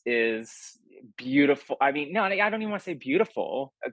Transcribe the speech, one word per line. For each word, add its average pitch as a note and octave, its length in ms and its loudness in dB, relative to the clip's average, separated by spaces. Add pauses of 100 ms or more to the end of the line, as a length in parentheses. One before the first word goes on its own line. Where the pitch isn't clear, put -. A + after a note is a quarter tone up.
is A2+ 720 -2 (380)
beautiful. C#3 640 2
I C#3 100 4
mean, D3 220 -4
no, G#3+ 100 2
I G3+ 260 2
don't A3 120 -4
even G#3+ 100 -4
wanna G3+ 80 -4
say F3+ 140 -8
beautiful, C3 800 -2 (120)
uh, - 80 -4